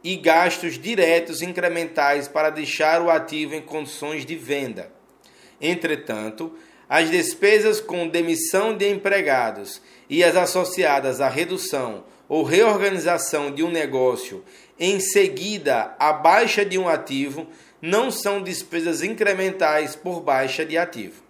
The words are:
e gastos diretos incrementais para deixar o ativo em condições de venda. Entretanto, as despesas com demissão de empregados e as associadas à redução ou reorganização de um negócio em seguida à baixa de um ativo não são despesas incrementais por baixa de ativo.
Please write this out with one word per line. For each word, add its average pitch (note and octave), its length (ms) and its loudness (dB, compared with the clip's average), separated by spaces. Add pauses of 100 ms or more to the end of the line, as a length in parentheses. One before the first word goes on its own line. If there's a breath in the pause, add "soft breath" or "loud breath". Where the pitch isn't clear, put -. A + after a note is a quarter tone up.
e F3+ 120 -4
gastos E3+ 640 2
diretos E3 600 2
incrementais E3 840 -2
para D#3 240 0
deixar D#3 500 0
o E3+ 80 0
ativo D#3 460 -2
em D#3 60 -8
condições D3+ 640 -8
de D#3+ 100 -10
venda. B2 580 -8 (680 soft breath)
Entretanto, D3+ 920 -4 (340 loud breath)
as D#3+ 220 2
despesas G#3 720 2
com F3 260 -6
demissão E3+ 720 0
de G3+ 120 0
empregados C#3+ 920 -2 (260 loud breath)
e E3 160 4
as E3+ 140 6
associadas D#3+ 840 2
à C3+ 80 2
redução C3+ 760 -4 (240 loud breath)
ou D3+ 140 2
reorganização F3 1080 2
de C#3+ 120 -4
um E3+ 80 -2
negócio B2+ 720 -2 (360 loud breath)
em F#3+ 200 0
seguida F#3 1000 0
à D3+ 140 4
baixa G3+ 500 4
de F#3 140 -2
um F#3 100 0
ativo C#3+ 600 -4 (340 loud breath)
não G#3+ 280 0
são G3+ 320 -2
despesas E3 600 -4
incrementais F#3 920 0
por F3 260 -8
baixa C3+ 440 0
de D#3 120 -4
ativo. E3+ 520 -6